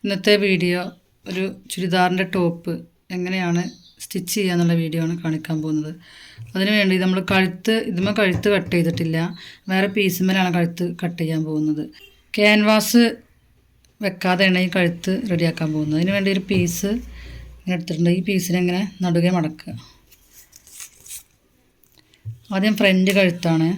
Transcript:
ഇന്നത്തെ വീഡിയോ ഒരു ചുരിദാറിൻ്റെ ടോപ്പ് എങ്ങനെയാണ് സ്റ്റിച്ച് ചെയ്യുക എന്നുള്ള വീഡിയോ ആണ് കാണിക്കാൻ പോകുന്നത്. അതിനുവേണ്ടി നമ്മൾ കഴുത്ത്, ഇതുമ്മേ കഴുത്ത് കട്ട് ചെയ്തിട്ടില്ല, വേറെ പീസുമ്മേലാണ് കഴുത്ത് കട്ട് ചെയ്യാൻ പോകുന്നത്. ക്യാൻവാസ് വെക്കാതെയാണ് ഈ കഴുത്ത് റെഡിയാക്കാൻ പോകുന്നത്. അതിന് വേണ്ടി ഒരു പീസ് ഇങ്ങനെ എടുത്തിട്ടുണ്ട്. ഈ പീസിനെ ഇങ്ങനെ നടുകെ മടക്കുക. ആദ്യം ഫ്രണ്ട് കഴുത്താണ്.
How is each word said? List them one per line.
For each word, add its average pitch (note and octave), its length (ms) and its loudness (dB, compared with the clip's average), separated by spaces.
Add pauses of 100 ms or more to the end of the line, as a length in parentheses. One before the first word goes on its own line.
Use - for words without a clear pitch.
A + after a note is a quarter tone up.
ഇന്നത്തെ G3+ 300 2 (100)
വീഡിയോ F3+ 380 0 (480)
ഒരു F#3 140 -4 (280)
ചുരിദാറിൻ്റെ F3+ 540 2 (100)
ടോപ്പ് E3+ 380 -2 (420)
എങ്ങനെയാണ് F3+ 480 -2 (400)
സ്റ്റിച്ച് F#3 300 -8
ചെയ്യുക F#3+ 220 0
എന്നുള്ള E3+ 260 4
വീഡിയോ E3 240 -2
ആണ് E3+ 180 -2
കാണിക്കാൻ D#3+ 400 -4
പോകുന്നത്. D#3 280 -4 (640)
അതിനുവേണ്ടി G3 420 2 (100)
നമ്മൾ F#3 140 0 (120)
കഴുത്ത്, F#3+ 420 0 (160)
ഇതുമ്മേ G3 300 -2
കഴുത്ത് F#3 360 2
കട്ട് F#3+ 200 -2
ചെയ്തിട്ടില്ല, E3 420 0 (540)
വേറെ G3 260 0
പീസുമ്മേലാണ് F#3 600 0
കഴുത്ത് E3+ 280 -2 (160)
കട്ട് F3 200 -6
ചെയ്യാൻ D#3+ 280 -2
പോകുന്നത്. D3+ 340 -2 (540)
ക്യാൻവാസ് G#3+ 680 6 (1000)
വെക്കാതെയാണ് F#3 600 2
ഈ F3 100 -4
കഴുത്ത് F3 340 0 (220)
റെഡിയാക്കാൻ E3 420 0
പോകുന്നത്. D3+ 240 0
അതിന് F#3 180 2
വേണ്ടി G3 200 0
ഒരു F#3+ 120 -4
പീസ് F#3 400 0 (720)
ഇങ്ങനെ F3+ 180 -4
എടുത്തിട്ടുണ്ട്. E3+ 440 0
ഈ - 100 -4
പീസിനെ F3+ 340 0
ഇങ്ങനെ F3+ 160 0 (240)
നടുകെ E3+ 320 2
മടക്കുക. D#3 340 -4 (2750)
ആദ്യം G3+ 260 2
ഫ്രണ്ട് F#3+ 380 4
കഴുത്താണ്. E3+ 580 2